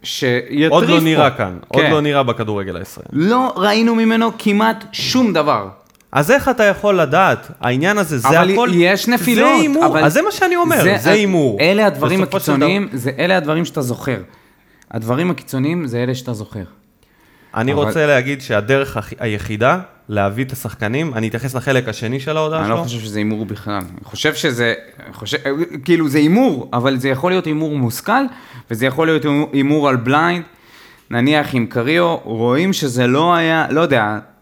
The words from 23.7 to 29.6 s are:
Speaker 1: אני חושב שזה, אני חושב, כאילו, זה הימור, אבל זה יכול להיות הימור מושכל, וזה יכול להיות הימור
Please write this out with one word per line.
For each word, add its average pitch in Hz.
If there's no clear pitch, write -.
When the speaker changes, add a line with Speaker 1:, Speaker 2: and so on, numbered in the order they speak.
Speaker 1:
אני 90
חושב 151
שזה, 120
אני 98
חושב, 143
כאילו, 170
זה 139
הימור, 165
אבל 131
זה 135
יכול 135
להיות 180
הימור 151
מושכל, 202
וזה 117
יכול 139
להיות 156
הימור 143